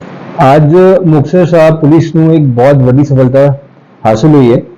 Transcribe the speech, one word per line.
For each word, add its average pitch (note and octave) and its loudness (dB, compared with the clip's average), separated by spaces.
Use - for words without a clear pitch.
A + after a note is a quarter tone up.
ਅੱਜ D#3 2
ਮੁਕਤਸਰ D#3 0
ਸਾਹਿਬ D#3+ 0
ਪੁਲਿਸ D#3 0
ਨੂੰ D#3+ 0
ਇੱਕ D#3+ 0
ਬਹੁਤ B2+ 0
ਵੱਡੀ C3 0
ਸਫਲਤਾ C3+ 0
ਹਾਸਲ A2 0
ਹੋਈ C3+ 2
ਹੈ, - -2